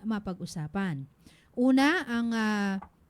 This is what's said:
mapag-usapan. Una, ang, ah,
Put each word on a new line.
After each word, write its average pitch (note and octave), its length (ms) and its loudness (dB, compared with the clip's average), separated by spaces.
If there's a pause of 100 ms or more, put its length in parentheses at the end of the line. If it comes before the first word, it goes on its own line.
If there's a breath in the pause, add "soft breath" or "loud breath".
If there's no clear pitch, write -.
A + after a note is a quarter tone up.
mapag-usapan. F#3 960 -6 (500 loud breath)
Una, C4+ 560 4
ang, A#3 240 -2
ah, G#3 440 0 (340)